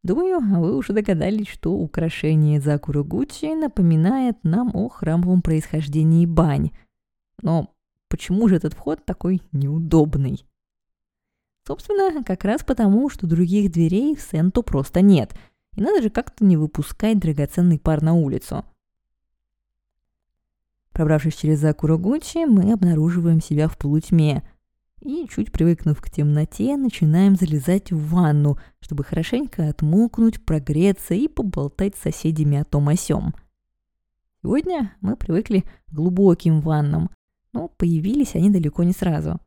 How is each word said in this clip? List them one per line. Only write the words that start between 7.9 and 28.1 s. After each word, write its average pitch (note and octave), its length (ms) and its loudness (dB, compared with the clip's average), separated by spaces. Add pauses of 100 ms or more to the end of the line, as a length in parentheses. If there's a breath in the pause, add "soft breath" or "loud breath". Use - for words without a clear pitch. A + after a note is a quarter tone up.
почему G#3 380 -2
же F#3+ 100 4
этот D#3 180 -4
вход - 300 -8
такой F3+ 460 -4
неудобный? D3 920 0 (1200)
Собственно, F#4+ 560 -2
как F#3 220 -6
раз A3 180 -2
потому, A#3+ 460 2
что - 180 -8
других F3 460 2
дверей F3+ 420 0
в C#4 60 -10
сенто F3+ 420 -2
просто - 380 -2
нет, F#3 340 4 (420 soft breath)
и - 40 -6
надо D#4+ 220 2
же G#3+ 80 0
как-то - 340 -4
не F3+ 120 6
выпускать D#3 600 -2
драгоценный D#3+ 640 2
пар D#3 200 0
на D#3+ 140 2
улицу. - 500 -2 (2250)
Пробравшись D#3 440 0
через D3+ 240 0
Закурогути, E3+ 840 0
мы G3+ 260 4
обнаруживаем E3+ 720 2
себя D3+ 260 0
в - 120 -6
полутьме. D3+ 680 0 (540 soft breath)
И, D4 260 -8
чуть - 240 -6
привыкнув E3 520 0
к - 80 -10
темноте, D3+ 680 -2
начинаем G3 580 4
залезать F3 560 0
в D#3 200 -4